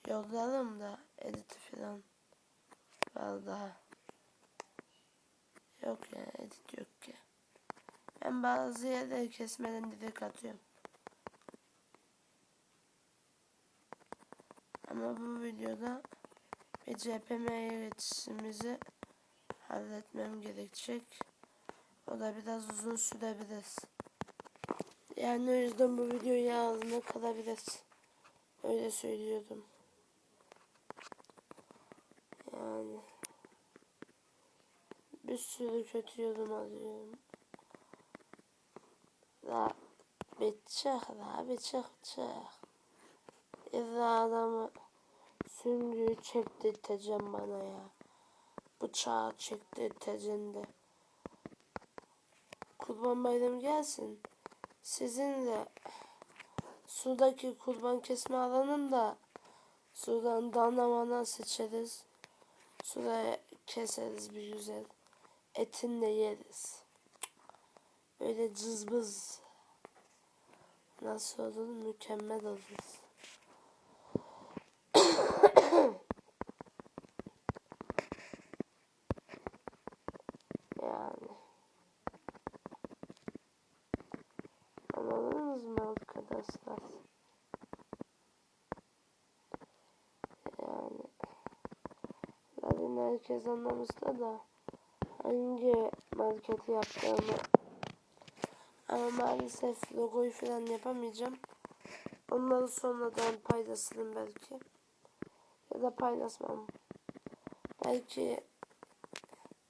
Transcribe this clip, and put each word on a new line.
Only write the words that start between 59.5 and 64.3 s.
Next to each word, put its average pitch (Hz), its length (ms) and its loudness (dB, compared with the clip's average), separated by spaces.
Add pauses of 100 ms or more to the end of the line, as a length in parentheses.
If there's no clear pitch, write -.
sudan 233 580 2
dana 240 360 8
mana 240 360 4
seçeriz. 226 800 -2 (800)
Suda 226 560 0 (260)
keseriz 220 680 -4